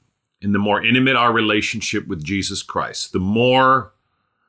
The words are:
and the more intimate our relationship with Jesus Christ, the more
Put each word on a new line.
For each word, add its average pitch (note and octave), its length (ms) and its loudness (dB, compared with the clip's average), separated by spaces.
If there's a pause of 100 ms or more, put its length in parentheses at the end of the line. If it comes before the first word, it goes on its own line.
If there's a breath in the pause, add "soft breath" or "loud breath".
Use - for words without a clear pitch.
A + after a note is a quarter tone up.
(400)
and G2+ 140 0
the G2+ 60 2
more G#2 240 0
intimate C3 320 2
our A#2+ 160 4
relationship G#2+ 760 -2
with F2 160 -8
Jesus F#2+ 400 -4
Christ, - 500 -8
the G2 60 -2
more B2+ 760 2 (560)